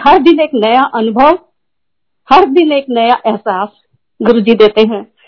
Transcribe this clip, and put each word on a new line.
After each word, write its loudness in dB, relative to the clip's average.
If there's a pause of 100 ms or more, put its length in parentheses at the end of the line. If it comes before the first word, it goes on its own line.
हर 4
दिन 2
एक -2
नया 0
अनुभव, -2 (920)
हर 2
दिन 0
एक -2
नया -2
एहसास -4 (520)
गुरु 0
जी 0
देते 2
हैं। -4 (160)